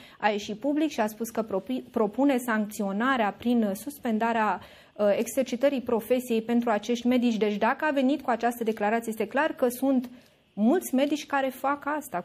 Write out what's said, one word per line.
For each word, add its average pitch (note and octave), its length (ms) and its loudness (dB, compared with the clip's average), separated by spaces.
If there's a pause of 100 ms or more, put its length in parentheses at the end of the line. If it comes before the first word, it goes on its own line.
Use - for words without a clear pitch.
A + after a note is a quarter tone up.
(200)
a G#3 80 2
ieșit G#3 300 -4
public D4 320 0
și A#3+ 100 -4
a G#3+ 60 2
spus A3 240 -6
că A3+ 120 -4
propi-, A3 480 -4
propune B3 460 2
sancționarea G#3+ 1000 -2
prin A#3 360 2
suspendarea, A3 880 -2 (340)
uh, G#3 120 0 (120)
exercitării B3+ 640 0
profesiei A#3 640 0
pentru A#3 280 0
acești A#3 360 0
medici. A#3+ 300 2
Deci, G#3 200 2
dacă A3+ 280 0
a D#4 60 2
venit C#4 320 2
cu - 80 -2
această A#3+ 340 0
declarație, A3 480 0
este A3 140 -2
clar C#4+ 300 0
că B3 120 2
sunt B3+ 420 0 (440)
mulți B3+ 400 2
medici C#4+ 320 0
care C4+ 220 0
fac C#4 380 -4
asta. C#4+ 380 -4